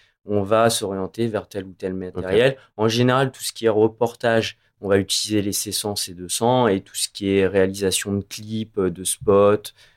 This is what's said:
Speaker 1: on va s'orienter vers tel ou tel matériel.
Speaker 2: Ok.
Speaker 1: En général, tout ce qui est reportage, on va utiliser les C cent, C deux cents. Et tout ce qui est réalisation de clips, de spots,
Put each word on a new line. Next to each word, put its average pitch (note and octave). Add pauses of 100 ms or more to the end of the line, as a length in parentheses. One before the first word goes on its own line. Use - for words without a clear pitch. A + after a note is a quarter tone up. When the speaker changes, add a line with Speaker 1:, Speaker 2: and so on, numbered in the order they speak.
(260)
Speaker 1:
on G2+
va A2+
s'orienter G2
vers G#2
tel F#2+
ou F#2+
tel F#2+
matériel. F#2
Speaker 2:
Ok. - (200)
Speaker 1:
En G#2+
général, B2+
tout -
ce -
qui -
est A2+
reportage, A2 (200)
on G#2
va G2
utiliser G#2+
les G2
C G2
cent, G2+
C -
deux F2+
cents. B2
Et G2
tout -
ce -
qui G2
est G2
réalisation F#2+
de G2+
clips, G#2+
de F#2
spots, G2+ (220)